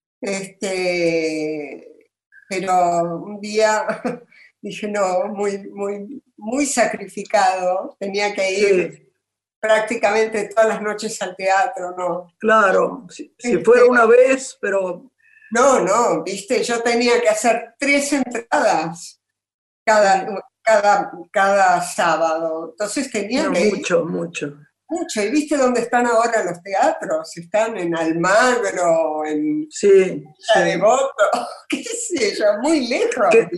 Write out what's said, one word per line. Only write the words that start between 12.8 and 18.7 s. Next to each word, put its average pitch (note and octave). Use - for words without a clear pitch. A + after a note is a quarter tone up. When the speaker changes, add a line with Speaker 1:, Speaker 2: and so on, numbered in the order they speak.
Speaker 2:
si, -
si A#3+
Speaker 1:
Este, E3
Speaker 2:
fuera A#3+
una A#3+
vez, C4
pero F#3+
Speaker 1:
No, B3
no, F#3+
viste, G3+
yo A#3
tenía A#3+
que G#3+
hacer -
tres C#4+
entradas A3+